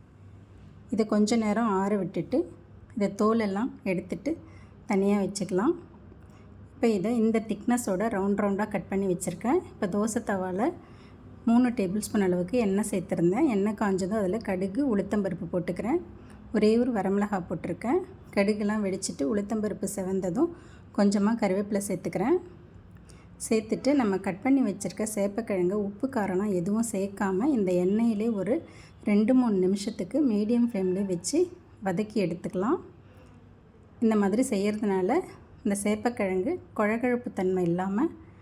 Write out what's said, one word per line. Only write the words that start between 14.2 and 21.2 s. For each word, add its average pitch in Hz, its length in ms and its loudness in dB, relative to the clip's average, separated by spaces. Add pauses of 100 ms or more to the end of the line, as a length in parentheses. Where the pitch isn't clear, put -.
கடுகு, 190 320 -2 (120)
உளுத்தம்பருப்பு 190 600 0
போட்டுக்கிறேன். 190 480 -2 (540)
ஒரே 214 160 4 (100)
ஒரு 247 160 2
வரமிளகா 202 420 0 (100)
போட்டிருக்கேன். 196 520 -2 (340)
கடுகுலாம் 208 520 0
வெடிச்சிட்டு 190 440 -4
உளுத்தம்பருப்பு 202 640 -2
செவந்ததும் 190 560 0 (480)
கொஞ்சமா 202 340 4 (100)